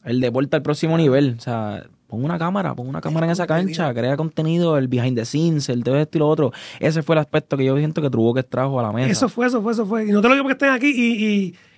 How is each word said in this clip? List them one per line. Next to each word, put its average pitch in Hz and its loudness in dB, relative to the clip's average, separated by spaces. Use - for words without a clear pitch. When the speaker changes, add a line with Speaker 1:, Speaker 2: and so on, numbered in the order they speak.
Speaker 1:
el 123 -2
deporte 127 0
al 143 0
próximo 151 0
nivel. 139 4
O - -16
sea, 107 -6
pon 110 -6
una 170 -2
cámara, 170 -2
pon 123 -8
una 143 -8
cámara 160 -2
en 170 0
esa 170 -2
Speaker 2:
Contenido. 170 -2
Speaker 1:
cancha, 123 -2
crea 127 0
contenido, 160 0
el 131 0
behind 123 0
the 110 -2
scenes, 151 0
el 120 -2
todo 123 2
esto 151 0
y - 2
lo 151 4
otro. 151 2
Ese 160 0
fue 160 2
el 156 4
aspecto 151 -2
que 135 0
yo 135 2
siento 156 -2
que 139 0
True 117 2
Boque 120 2
trajo 131 -2
a 123 0
la 104 -2
mesa. 123 0
Speaker 2:
Eso 208 0
fue, 240 -2
eso 247 0
fue, 226 -2
eso 226 -2
fue. 214 -2
Y 208 2
no 208 4
te 226 4
lo 262 6
digo 277 0
porque 269 0
estén 277 2
aquí 262 2
y, 233 0
y, 196 0